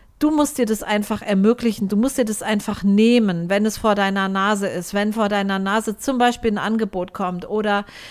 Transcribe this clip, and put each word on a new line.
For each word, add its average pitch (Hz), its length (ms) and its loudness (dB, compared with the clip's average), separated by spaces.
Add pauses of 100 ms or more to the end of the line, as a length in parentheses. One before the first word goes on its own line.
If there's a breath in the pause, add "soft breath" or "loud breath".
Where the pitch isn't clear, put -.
(200 loud breath)
du 302 120 2
musst 294 260 2
dir 247 80 2
das 214 180 -2
einfach 208 380 -2
ermöglichen, 202 680 2
du 208 80 -2
musst 254 200 0
dir 247 80 2
das 214 160 -6
einfach 208 400 -4
nehmen, 196 720 4
wenn 202 160 2
es 214 100 -2
vor 214 160 2
deiner 196 360 0
Nase 196 380 0
ist, 175 280 -6
wenn 214 180 0
vor 214 160 0
deiner 196 300 0
Nase 208 380 -2
zum 262 200 -2
Beispiel 240 360 2
ein 208 40 -2
Angebot 196 560 -2
kommt 180 340 -6
oder 208 380 -2 (240 loud breath)